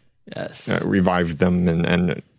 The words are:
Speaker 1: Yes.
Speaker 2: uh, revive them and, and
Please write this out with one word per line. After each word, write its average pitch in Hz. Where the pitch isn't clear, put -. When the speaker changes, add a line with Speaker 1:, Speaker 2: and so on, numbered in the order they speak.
Speaker 1:
Yes. -
Speaker 2:
uh, 50
revive 90
them 90
and, 85
and 87